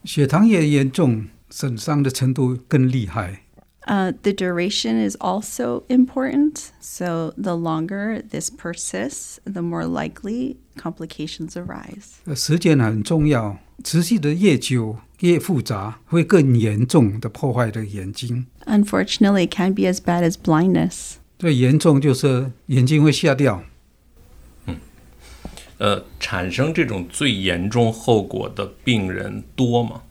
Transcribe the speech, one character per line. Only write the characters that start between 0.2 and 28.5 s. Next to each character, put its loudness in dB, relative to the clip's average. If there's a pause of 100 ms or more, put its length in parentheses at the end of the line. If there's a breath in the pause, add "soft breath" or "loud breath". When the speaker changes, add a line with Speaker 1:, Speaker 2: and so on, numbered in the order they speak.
Speaker 1:
糖 4
越 4
严 2
重， 0 (200)
损 -6
伤 -2
的 0
程 0
度 0
更 4
厉 -2
害。 -6 (460)
Speaker 2:
Uh, 0
the 0
duration -2 (120)
is -8
also -4
important. 0 (100)
So -6
the -4
longer -4
this -8
persists, -10
the -8
more -4
likely -6 (200)
complications -10
arise. -14
Speaker 1:
呃， -6
时 0
间 4
很 2
重 2
要， 0 (260)
持 0
续 0
的 0
越 4
久， -2 (240)
越 4
复 0
杂， -6
会 2
更 6
严 2
重 4
的 -8
破 -4
坏 0
的 -6
眼 -10
睛。 -6 (200)
Speaker 2:
Unfortunately, 2
it -8
can 0
be 0
as 0
bad 0
as 2
blindness. 0 (220)
Speaker 1:
最 0
严 4
重 6
就 4
是 0 (140)
眼 4
睛 4
会 6
瞎 2
掉。 0 (1000)
Speaker 3:
嗯， -8 (1000 loud breath)
呃， 0 (160)
产 -6
生 -2
这 0
种 -6
最 -2
严 -2
重 2
后 2
果 -6
的 -8 (200)